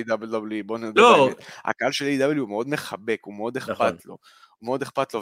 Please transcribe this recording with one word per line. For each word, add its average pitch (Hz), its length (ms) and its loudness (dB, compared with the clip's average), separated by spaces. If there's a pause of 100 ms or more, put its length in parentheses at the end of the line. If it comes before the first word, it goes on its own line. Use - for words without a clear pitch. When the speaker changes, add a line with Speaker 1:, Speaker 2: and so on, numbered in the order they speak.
Speaker 1:
A 113 40 -6
W 110 240 -4
W 107 280 -4
E, 98 40 -14
בוא 113 120 -6
נודה 113 240 2
Speaker 2:
לא. 202 240 10
Speaker 1:
באמת. 123 120 -2 (280)
הקהל 117 260 -2
של 143 140 -4
A 139 160 0
E 147 140 2
W 147 40 -2
הוא 120 100 -4
מאוד 110 200 -4
מחבק, 110 540 -4
הוא 101 100 -14
מאוד 110 240 -8
Speaker 2:
נכון. 123 160 -8
Speaker 1:
אכפת 95 320 -2
לו. 98 120 -18 (420)
הוא 110 80 -14
מאוד 131 140 -4
אכפת - 320 -4
לו, 220 80 -4